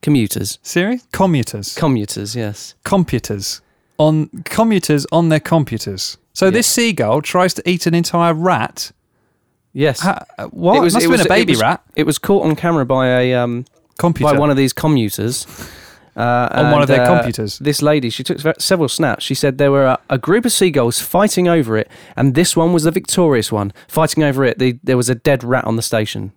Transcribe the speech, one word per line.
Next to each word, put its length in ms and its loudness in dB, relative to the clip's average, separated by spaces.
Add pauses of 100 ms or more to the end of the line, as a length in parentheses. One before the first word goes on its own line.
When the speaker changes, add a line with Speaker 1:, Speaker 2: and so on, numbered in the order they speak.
Speaker 1:
Commuters. 600 -2
Speaker 2:
Serious? 500 -4
Commuters. 640 -2
Speaker 1:
Commuters, 640 -4
yes. 380 -10 (100)
Speaker 2:
Computers. 760 -2 (360)
On, 300 2 (180)
commuters 680 0
on 160 2
their 120 2
computers. 800 -4 (160)
So 120 2
Speaker 1:
Yeah. 40 4
Speaker 2:
this 160 0
seagull 560 0
tries 320 0
to 160 -10
eat 160 -2
an 80 2
entire 400 2
rat. 580 -2 (800)
Speaker 1:
Yes. 280 0
Speaker 2:
Ha-, 240 -2 (140)
uh, 100 -10
what? 280 2
Speaker 1:
It 40 4
was, 140 2
Speaker 2:
Must 100 2
Speaker 1:
it 20 2
Speaker 2:
have 60 2
been 80 4
Speaker 1:
was, 60 2
Speaker 2:
a 20 0
baby 240 2
Speaker 1:
it 40 2
was, 60 0
Speaker 2:
rat. 200 -2 (140)
Speaker 1:
it 80 0
was 140 -2
caught 260 0
on 120 2
camera 280 0
by 240 0
a, 260 2
um, 300 -2 (320)
Speaker 2:
Computer. 380 0
Speaker 1:
by 40 2
one 120 2
of 60 2
these 160 2
commuters. 760 -2 (720)
Uh, 360 2
Speaker 2:
On 180 0
one 120 4
of 80 0
Speaker 1:
and, 100 4
Speaker 2:
their 100 4
Speaker 1:
uh, 60 4
Speaker 2:
computers. 420 -4
Speaker 1:
this 240 -2
lady, 280 2
she 120 -10
took 160 -6
ve-, 200 -2
several 300 0
snaps. 360 -2
She 100 -4
said 240 -2
there 140 4
were 140 4
a, 120 2 (120)
a 80 0
group 260 0
of 80 0
seagulls 480 2
fighting 480 2
over 280 2
it, 120 -2 (280)
and 200 2
this 200 2
one 160 2
was 120 2
the 80 2
victorious 580 0
one. 220 -2 (160)
Fighting 340 0
over 220 2
it, 160 0
the, 240 0
there 120 2
was 120 0
a 80 2
dead 260 0
rat 220 -2
on 120 -2
the 60 -2
station. 540 -4